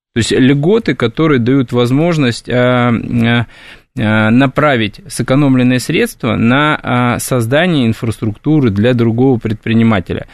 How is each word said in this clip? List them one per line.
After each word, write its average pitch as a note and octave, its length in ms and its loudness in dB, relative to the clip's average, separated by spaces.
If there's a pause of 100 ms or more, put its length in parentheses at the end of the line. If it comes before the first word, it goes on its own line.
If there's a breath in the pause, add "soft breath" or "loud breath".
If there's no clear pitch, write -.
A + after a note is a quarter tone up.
(140)
То A#2+ 60 -2
есть A2 120 -2
льготы, C#3+ 640 2
которые C#3 440 0
дают B2+ 340 0
возможность, C3 760 0
э, - 60 -4
э, A#2+ 920 0 (520 loud breath)
э, G#2+ 320 0
направить C3 800 0
сэкономленные B2+ 720 0
средства D3+ 560 -4
на, B2 800 0
э, - 40 -6
создание C3+ 680 0
инфраструктуры A#2 800 -2
для G#2 240 2
другого A#2 460 2
предпринимателя. A2 960 -2